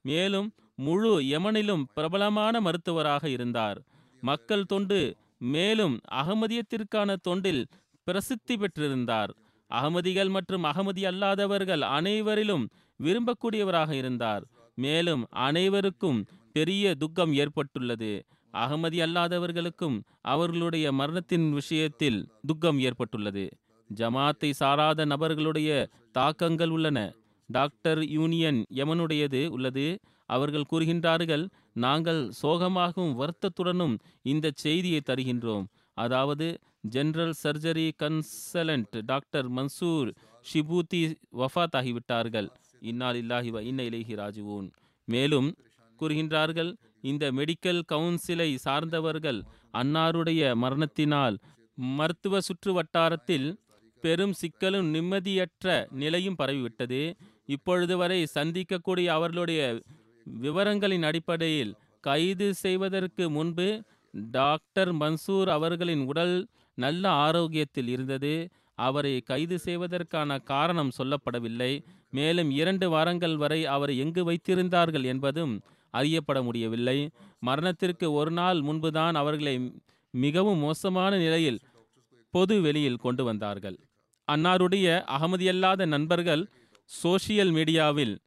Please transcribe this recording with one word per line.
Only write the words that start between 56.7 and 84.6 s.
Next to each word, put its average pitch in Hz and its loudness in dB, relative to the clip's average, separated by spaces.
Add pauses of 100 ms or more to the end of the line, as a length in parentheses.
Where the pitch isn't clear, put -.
இப்பொழுது 180 0
வரை 175 2
சந்திக்கக்கூடிய 180 -2
அவர்களுடைய 165 0 (600)
விவரங்களின் 190 0
அடிப்படையில் 160 0 (240)
கைது 185 0
செய்வதற்கு 185 -2
முன்பு 175 -2 (280)
டாக்டர் 143 0
மன்சூர் 160 0
அவர்களின் 165 0
உடல் 180 0 (280)
நல்ல 165 0
ஆரோக்கியத்தில் 156 2
இருந்தது. 135 -4 (260)
அவரை 135 0
கைது 165 -4
செய்வதற்கான 170 -4
காரணம் 147 0
சொல்லப்படவில்லை. 127 -2 (280)
மேலும் 156 0
இரண்டு 180 0
வாரங்கள் 165 2
வரை 151 0
அவரை 139 0
எங்கு 165 0
வைத்திருந்தார்கள் 175 2
என்பதும் 135 -2 (300)
அறியப்பட 147 0
முடியவில்லை. 120 0 (300)
மரணத்திற்கு 165 0
ஒரு 151 0
நாள் 175 2
முன்புதான் 160 0
அவர்களை 143 -2 (380)
மிகவும் 165 2
மோசமான 185 0
நிலையில் 160 2 (720)
பொது 190 4
வெளியில் 147 2
கொண்டு 123 0
வந்தார்கள். 101 -4 (540)
அன்னாருடைய 180 4 (140)